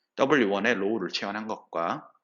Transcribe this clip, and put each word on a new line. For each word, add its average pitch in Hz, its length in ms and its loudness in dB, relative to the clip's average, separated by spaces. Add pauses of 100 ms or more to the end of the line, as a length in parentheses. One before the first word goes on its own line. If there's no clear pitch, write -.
(160)
더블유 135 340 4
원 98 140 0
로우를 101 460 0
치환한 107 380 -6
것과 113 640 -4 (140)